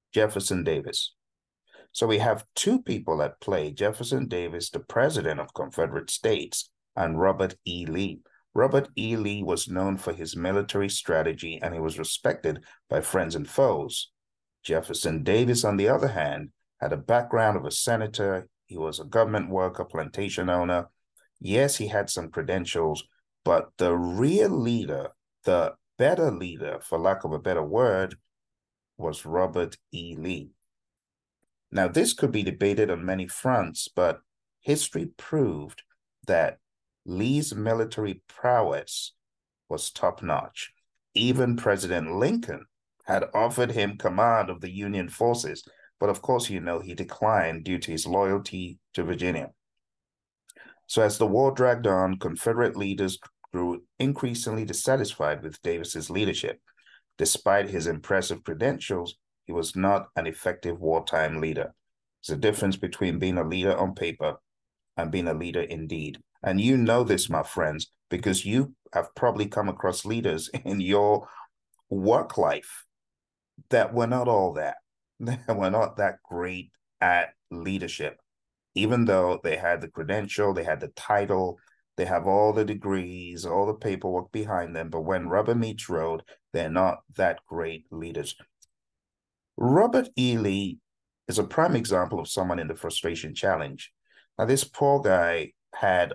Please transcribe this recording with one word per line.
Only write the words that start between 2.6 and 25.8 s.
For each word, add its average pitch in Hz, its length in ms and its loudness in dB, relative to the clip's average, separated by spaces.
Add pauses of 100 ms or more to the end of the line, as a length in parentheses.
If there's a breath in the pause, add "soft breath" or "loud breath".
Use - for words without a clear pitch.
people 80 400 -2
at - 180 -4
play, 78 320 -2
Jefferson 120 560 -2
Davis, 85 420 -6
the - 120 -8
president 110 580 0
of - 140 -10
Confederate 71 560 -4
States, - 600 -2 (240)
and 82 240 -2
Robert 92 460 2
E. 87 220 -6
Lee. 90 340 -4 (340 soft breath)
Robert 135 440 4
E. 110 180 -2
Lee 104 280 -4
was 87 260 -2
known 95 260 -2
for 92 160 -6
his 82 240 -10
military 98 540 0
strategy, 82 760 -2
and 82 100 -4
he 82 60 -6
was 80 180 -4
respected - 640 -2 (280 loud breath)
by 73 100 2
friends 80 340 0
and 73 140 -6
foes. 90 640 0 (500)
Jefferson 80 640 -2
Davis, 117 400 4
on 101 140 2
the 101 100 4
other 139 220 2
hand, 73 400 -4 (320)
had 71 100 -2
a 85 60 -2
background 113 580 2
of - 80 -2
a 73 80 -6
senator. 107 800 -2 (160)
He - 120 -14
was 80 220 -6
a 80 60 -14
government 107 440 2
worker, 92 360 0
plantation 92 640 -4
owner. 87 400 0 (500 soft breath)
Yes, 131 380 2
he 104 100 -4
had 101 220 -2
some 82 200 -6
credentials, 82 760 -2 (400)
but 82 320 4
the 87 180 2
real 120 540 2
leader, 113 600 -2 (340)
the 87 300 2 (220)